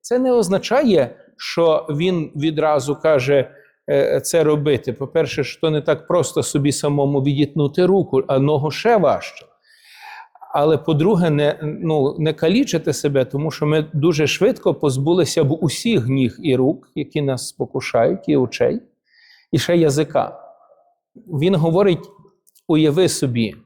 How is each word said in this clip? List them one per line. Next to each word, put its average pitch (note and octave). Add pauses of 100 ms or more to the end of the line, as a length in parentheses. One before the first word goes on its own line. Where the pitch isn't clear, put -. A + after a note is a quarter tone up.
Це A#3+
не B3+
означає, G3 (200)
що D#3+
він D#3+
відразу D3
каже, C#3 (400)
е, C#3
це D#3+
робити. D3
По-перше, C#3
що -
не D3+
так D3+
просто E3
собі C#3+
самому C#3+
відітнути D3
руку, F3+
а C#3
ногу C#3+
ще A#3
важче. C3+ (1080)
Але, D3+
по-друге, E3
не, D3
ну, D3+
не D#3
калічити E3+
себе, C#3
тому D3
що -
ми D3+
дуже D#3
швидко F3
позбулися D3+
б C3+
усіх D#3+
ніг C3
і C#3+
рук, C3
які D3+
нас C3+
спокушають, B2+
і D3+
очей, B2 (720)
і D#3+
ще F3
язика. D3 (760)
Він E3+
говорить: E3+ (580)
уяви D#3
собі A#2